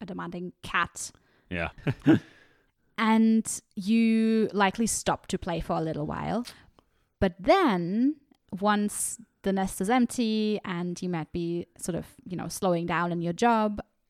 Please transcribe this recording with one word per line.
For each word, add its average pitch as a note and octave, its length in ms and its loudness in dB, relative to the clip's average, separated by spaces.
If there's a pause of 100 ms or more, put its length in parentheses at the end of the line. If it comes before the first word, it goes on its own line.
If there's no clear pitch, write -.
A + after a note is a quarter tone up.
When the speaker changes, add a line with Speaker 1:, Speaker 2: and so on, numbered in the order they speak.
Speaker 1:
a G3 60 -12
demanding F3 560 -10
cat. - 480 -4 (400)
Speaker 2:
Yeah. E2+ 180 -2 (380)
<laughs> - 100 8 (840)
Speaker 1:
And A3 640 4 (140)
you A3 800 2
likely G3+ 320 2
stop - 400 -2
to F#3+ 120 -4
play E3+ 220 -4
for E3+ 160 -4
a E3 60 -2
little D#3 240 -4
while. D3+ 400 -4 (760)
But F#3+ 180 2
then A#3 760 2 (420)
once G#3 600 -2 (240)
the G3 100 0
nest F#3+ 300 -2
is F#3+ 80 0
empty A3 720 0
and F3 380 -6
you F3+ 80 -4
might D#3+ 200 -4
be E3+ 360 -4 (100)
sort - 180 -6
of, E3 120 -6 (180)
you F3+ 140 -10
know, D#3+ 100 -8
slowing E3+ 380 0
down F3 260 -2
in E3+ 80 -4
your E3+ 140 -4
job, G#3+ 460 2 (300)